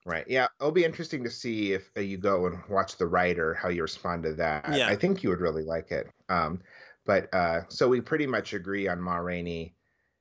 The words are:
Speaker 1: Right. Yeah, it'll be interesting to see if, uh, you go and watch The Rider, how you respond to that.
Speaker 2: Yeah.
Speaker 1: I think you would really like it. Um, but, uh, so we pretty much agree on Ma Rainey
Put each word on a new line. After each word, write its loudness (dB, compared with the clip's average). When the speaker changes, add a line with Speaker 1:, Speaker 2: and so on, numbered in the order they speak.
Speaker 1:
Right. -4
Yeah, 4
it'll 0
be 4
interesting -4
to -6
see -2
if, -4
uh, -2
you -4
go 2
and -4
watch 0
The 0
Rider, 2
how -2
you 0
respond -4
to -2
that. 0
Speaker 2:
Yeah. 2
Speaker 1:
I 2
think 2
you 0
would 0
really 0
like -4
it. -2
Um, 0
but, 2
uh, 2
so 2
we 4
pretty 0
much -2
agree -2
on -2
Ma 0
Rainey -4